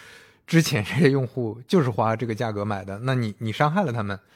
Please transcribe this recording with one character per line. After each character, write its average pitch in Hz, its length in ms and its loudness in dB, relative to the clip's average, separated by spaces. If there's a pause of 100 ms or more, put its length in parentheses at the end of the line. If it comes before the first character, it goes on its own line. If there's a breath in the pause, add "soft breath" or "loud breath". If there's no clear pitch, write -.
(480 loud breath)
之 165 160 6
前 110 200 0
这 - 120 -6
些 139 160 6
用 135 160 0
户 117 400 -6
就 185 160 4
是 123 80 0
花 113 240 0
这 120 100 -4
个 113 80 -2
价 113 180 -4
格 101 140 -4
买 101 180 -4
的， 98 200 -8
那 131 100 -2
你， 117 240 -2
你 110 140 -4
伤 147 200 2
害 196 120 0
了 135 100 -2
他 117 80 -4
们， 101 180 -6 (160 soft breath)